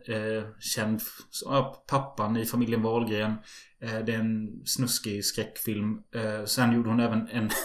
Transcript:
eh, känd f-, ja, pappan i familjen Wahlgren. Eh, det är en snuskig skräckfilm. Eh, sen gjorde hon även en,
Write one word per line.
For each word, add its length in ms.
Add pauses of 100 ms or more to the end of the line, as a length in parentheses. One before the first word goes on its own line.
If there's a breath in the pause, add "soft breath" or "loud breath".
eh, 360 (160)
känd 380
f-, 480
ja, 420
pappan 500
i 80
familjen 360
Wahlgren. 500 (500 loud breath)
Eh, 240
det 80
är 60
en 460
snuskig 600
skräckfilm. 720 (180)
Eh, 300
sen 280
gjorde 160
hon 100
även 280
en, 220 (160 loud breath)